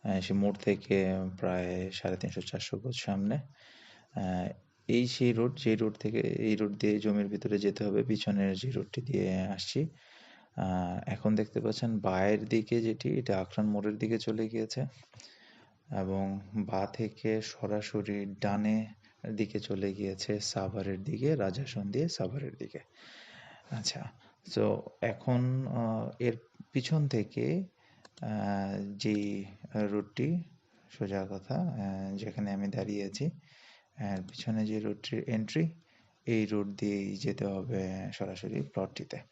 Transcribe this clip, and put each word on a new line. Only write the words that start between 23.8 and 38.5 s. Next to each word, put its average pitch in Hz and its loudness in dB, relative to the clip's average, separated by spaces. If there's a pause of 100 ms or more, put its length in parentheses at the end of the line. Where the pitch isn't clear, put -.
তো 107 2 (100)
এখন, 123 2
আহ, 113 0 (100)
এর 120 2 (340)
পিছন 147 2
থেকে, 131 2 (580)
আহ, 101 -2
যেই 101 0 (300)
রোডটি, 107 0 (480)
সোজা 98 -2
কথা, 98 -6
আহ, 98 -2
যেখানে 104 -4
আমি 98 -2
দাঁড়িয়ে 98 -2
আছি, 101 -4
আহ, - -8
পিছনে 110 -2
যে 107 0
রোডটির 107 -2
এন্ট্রি, 113 0 (560)
এই 110 4
রোড 101 0
দিয়েই 98 -2
যেতে 101 -2
হবে 95 -2
সরাসরি 95 -4